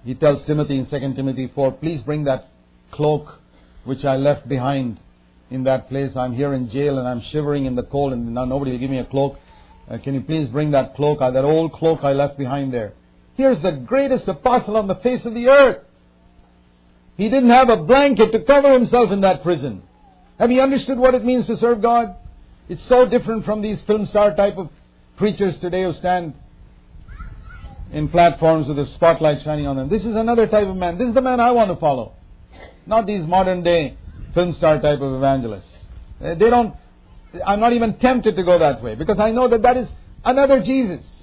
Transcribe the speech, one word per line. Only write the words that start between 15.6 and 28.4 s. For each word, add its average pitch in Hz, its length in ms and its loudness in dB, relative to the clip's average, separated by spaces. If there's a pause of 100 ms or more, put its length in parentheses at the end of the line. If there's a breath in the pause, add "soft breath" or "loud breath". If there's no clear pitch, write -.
He 208 120 -2
didn't 254 200 4
have 247 200 8
a 226 80 4
blanket 220 540 4
to 220 80 0
cover 277 340 6
himself 240 380 4
in 202 100 -2
that 190 220 2
prison. 139 400 -4 (560)
Have 240 120 2
you 254 100 4
understood 269 360 0
what 254 160 4
it 247 100 -2
means 247 240 0
to 233 80 -2
serve 233 260 0
God? 233 340 0 (520)
It's 170 180 -12
so 247 200 6
different 220 400 -2
from 214 160 -4
these 208 200 -6
film 214 260 0
star 208 280 2
type 202 220 0
of 170 120 -10 (480)
preachers 196 400 -2
today 185 260 -4
who 180 100 -4
stand 180 400 -4 (1600)
in 151 160 -4
platforms 160 600 2